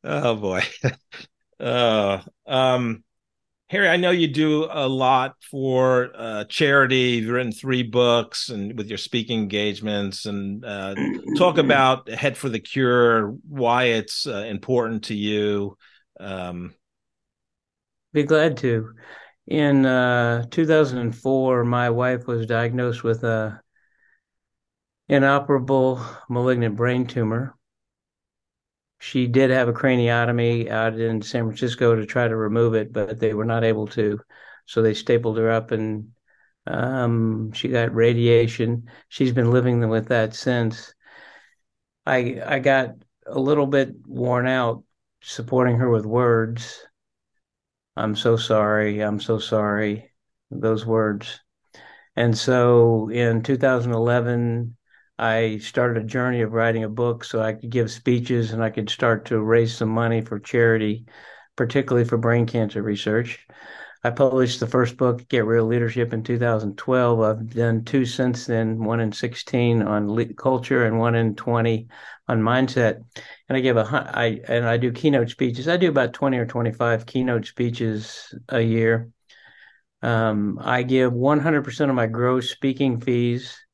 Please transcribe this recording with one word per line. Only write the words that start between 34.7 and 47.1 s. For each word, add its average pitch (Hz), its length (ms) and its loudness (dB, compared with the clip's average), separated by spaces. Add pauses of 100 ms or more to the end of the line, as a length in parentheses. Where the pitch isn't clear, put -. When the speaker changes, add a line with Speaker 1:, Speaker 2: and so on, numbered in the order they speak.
Speaker 2:
they 110 120 4
stapled 117 440 0
her 113 120 2
up, 113 200 0
and, 110 380 -4 (580)
um, 117 880 -2
she - 160 -6
got 117 260 0
radiation. 117 960 2 (220)
She's 131 220 0
been 120 200 2
living 123 360 2
with 110 200 0
that 110 260 0
since. 117 580 -2 (1120)
I, 127 400 -2
I 143 140 -2
got 131 360 2 (320)
a 127 120 -6
little 143 280 2
bit 135 280 0 (120)
worn 123 420 -2
out 120 340 0 (380)
supporting 123 560 0
her 123 140 2
with 107 160 2
words. 117 760 0 (1160)